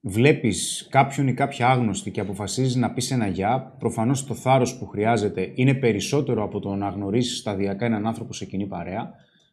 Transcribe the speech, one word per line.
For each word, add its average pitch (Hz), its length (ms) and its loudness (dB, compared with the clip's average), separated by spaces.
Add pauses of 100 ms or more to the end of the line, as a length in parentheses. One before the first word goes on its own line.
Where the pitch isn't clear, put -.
βλέπεις 117 880 2
κάποιον 135 380 4
ή 123 60 2
κάποια 131 340 0
άγνωστη 117 420 0
και 104 100 -6
αποφασίζεις 104 540 -2
να 120 180 0
πεις - 180 -4
ένα 120 160 0
γεια, 98 520 -2
προφανώς 120 460 0
το - 100 -6
θάρρος 127 440 2
που 98 80 -10
χρειάζεται 104 680 0
είναι 135 200 4
περισσότερο 123 680 0
από 98 180 -4
το 98 140 -6
να 101 140 -2
γνωρίσεις 101 500 -2
σταδιακά 98 480 -2
έναν 110 200 0
άνθρωπο - 260 -6
σε - 120 -10
κοινή 98 220 -4
παρέα, 92 480 -8 (380)